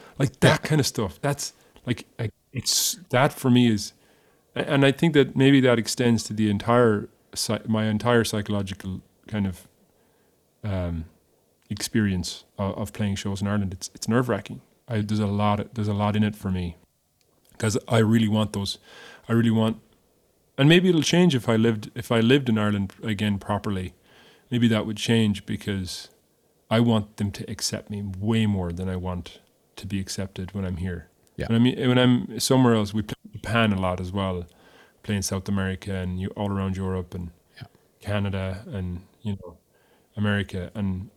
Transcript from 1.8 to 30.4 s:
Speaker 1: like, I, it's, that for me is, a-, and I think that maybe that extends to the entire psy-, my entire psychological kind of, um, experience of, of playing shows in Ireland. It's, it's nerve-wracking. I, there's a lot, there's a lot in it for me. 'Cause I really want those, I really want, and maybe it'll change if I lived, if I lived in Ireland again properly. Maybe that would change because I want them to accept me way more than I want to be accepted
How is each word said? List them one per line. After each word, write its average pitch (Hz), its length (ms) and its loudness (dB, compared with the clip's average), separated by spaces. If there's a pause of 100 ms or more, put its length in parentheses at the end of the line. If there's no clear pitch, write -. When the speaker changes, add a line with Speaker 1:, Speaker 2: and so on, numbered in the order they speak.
Speaker 1:
like, - 200 -6 (120)
I, 113 140 -6 (220)
it's, - 440 -4 (120)
that 135 240 4
for - 180 0
me 123 160 6
is, 107 240 0 (640)
a-, - 140 -4
and 139 160 4
I 139 80 6
think 165 220 2
that 135 200 4
maybe 135 240 6
that 123 180 4
extends 117 480 0
to - 80 -10
the 107 160 0
entire 110 600 2 (240)
psy-, - 340 -4
my 110 180 0
entire 113 380 2
psychological 98 800 -6 (260)
kind 104 180 -2
of, 90 220 -8 (960)
um, 87 420 -4 (640)
experience 101 760 -2 (120)
of, 98 200 -6
of 104 160 -8
playing 101 220 -2
shows 98 260 -6
in 104 60 -2
Ireland. 101 260 -2
It's, - 200 -12
it's - 140 -12
nerve-wracking. 117 540 -2 (260)
I, 110 140 -2
there's 104 180 -2
a 107 60 0
lot, 104 480 0
there's 107 140 -4
a 104 80 -2
lot 104 200 0
in 107 80 2
it 104 120 -2
for 98 160 -6
me. 90 260 -6 (800)
'Cause 110 200 0 (100)
I 117 120 2
really 113 280 2
want 107 260 -2
those, 101 240 -6 (520)
I 117 40 -2
really 117 180 2
want, 110 280 0 (760)
and 139 120 6
maybe 175 200 6
it'll 165 120 4
change 170 340 4
if 120 140 -2
I 117 60 4
lived, 110 400 0
if - 160 -6
I 117 80 4
lived 123 300 4
in 110 80 2
Ireland 104 360 0 (100)
again 104 360 -2
properly. 101 540 -4 (580)
Maybe 120 160 2
that 110 180 2
would 110 120 -8
change 110 480 0
because 101 640 -8 (600)
I 113 100 4
want 113 380 2
them 101 140 -2
to - 180 -12
accept - 400 -8
me 104 120 -8
way 104 440 -2
more 95 260 0
than 92 180 -6
I 92 60 -4
want 90 440 -8 (360)
to - 120 -14
be 98 120 -4
accepted 95 540 -8